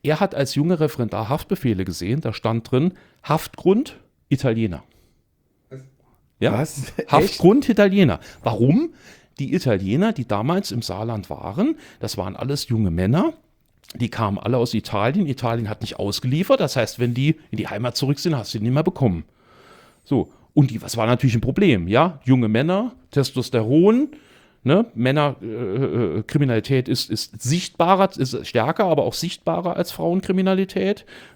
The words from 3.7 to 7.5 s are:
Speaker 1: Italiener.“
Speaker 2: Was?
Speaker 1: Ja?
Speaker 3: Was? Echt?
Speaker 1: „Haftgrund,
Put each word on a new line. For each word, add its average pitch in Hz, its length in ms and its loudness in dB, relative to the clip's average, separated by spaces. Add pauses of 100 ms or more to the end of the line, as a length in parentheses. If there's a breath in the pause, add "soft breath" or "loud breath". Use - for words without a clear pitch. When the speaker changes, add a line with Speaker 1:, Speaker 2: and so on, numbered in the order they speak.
Speaker 1:
Italiener.“ 113 560 -2 (840)
Speaker 2:
Was? 135 120 -18 (580)
Speaker 1:
Ja? - 140 0
Speaker 3:
Was? 135 440 -6
Echt? - 140 -8
Speaker 1:
„Haftgrund, 190 580 4